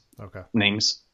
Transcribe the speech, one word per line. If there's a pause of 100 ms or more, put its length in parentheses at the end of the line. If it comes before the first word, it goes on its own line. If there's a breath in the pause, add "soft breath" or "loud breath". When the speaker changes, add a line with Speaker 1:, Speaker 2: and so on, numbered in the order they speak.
(180)
Speaker 1:
Okay. (100)
Speaker 2:
names. (120)